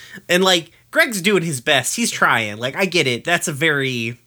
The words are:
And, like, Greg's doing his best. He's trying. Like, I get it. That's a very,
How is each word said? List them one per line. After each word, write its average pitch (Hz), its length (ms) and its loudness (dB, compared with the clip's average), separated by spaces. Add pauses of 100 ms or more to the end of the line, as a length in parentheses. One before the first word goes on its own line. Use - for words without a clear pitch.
(300)
And, 180 140 4
like, 180 280 2 (200)
Greg's 277 280 0
doing 185 220 2
his 156 200 -6
best. 139 340 0
He's 226 160 -2
trying. 113 460 0
Like, 127 180 -6
I 196 100 0
get 160 220 0
it. 120 160 -2
That's 170 240 0
a 156 60 -6
very, 131 720 -2